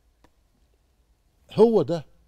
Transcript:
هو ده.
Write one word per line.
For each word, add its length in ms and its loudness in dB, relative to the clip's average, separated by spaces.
هو 280 2
ده. 240 -8